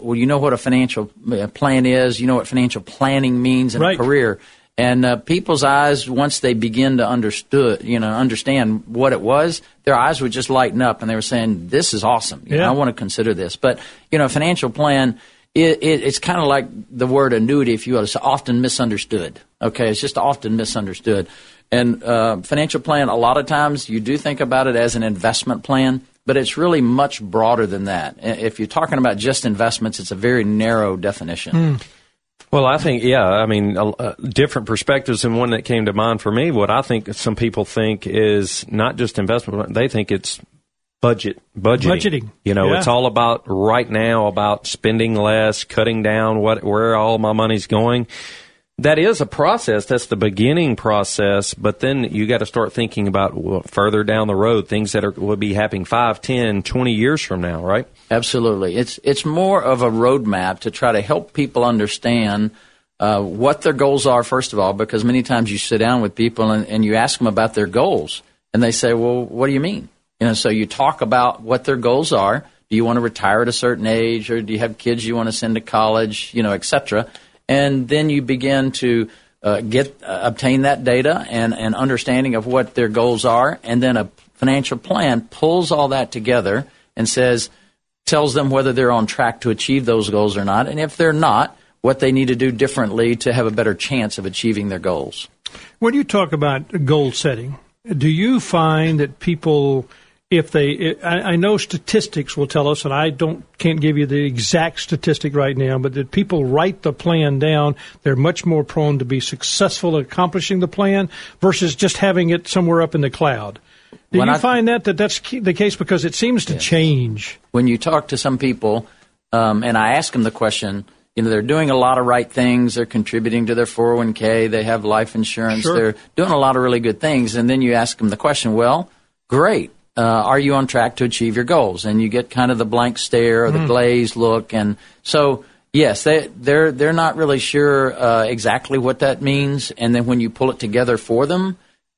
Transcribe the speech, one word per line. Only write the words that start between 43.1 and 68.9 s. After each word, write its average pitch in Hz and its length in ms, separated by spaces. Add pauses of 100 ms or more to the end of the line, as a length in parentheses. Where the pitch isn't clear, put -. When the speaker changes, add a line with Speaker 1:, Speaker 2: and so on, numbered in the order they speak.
Speaker 3:
right 110 420
now, 110 400
about 104 380
spending 113 480
less, 107 500
cutting 113 380
down 110 360
what, 110 260
where 110 320
all 110 220
my 107 140
money's 110 340
going. 117 400 (760)
That 156 200
is 208 200
a 139 60
process. 147 600
That's 123 200
the - 100
beginning 113 600
process, 101 760
but 104 280
then 135 240
you 104 240
gotta 113 180
start 110 260
thinking 110 360
about, 98 260
well, 92 280
further 104 420
down 107 240
the 101 80
road, 107 320
things 107 240
that 101 120
are, 101 60
will 98 240
be 101 180
happening 101 320
five, 117 380
ten, 110 400
twenty 127 300
years 127 280
from 92 200
now, 85 240
right? 104 240 (200)
Speaker 1:
Absolutely. 113 680
It's, - 260
it's 139 220
more 180 360
of 123 220
a 120 80
roadmap 110 720
to 113 100
try 120 220
to 107 80
help 98 320
people 127 320
understand, 107 880 (480)
uh, 101 200
what 107 420
their 156 100
goals 139 340
are, 120 160
first 127 300
of 104 80
all, 95 140
because 107 300
many 123 200
times 113 260
you 101 80
sit 117 200
down 120 220
with 101 140
people 113 380
and, 107 160
and 110 160
you 107 100
ask 117 240
them 120 80
about 110 280
their 104 120
goals, 110 560 (320)
and 113 80
they 117 100
say, 117 220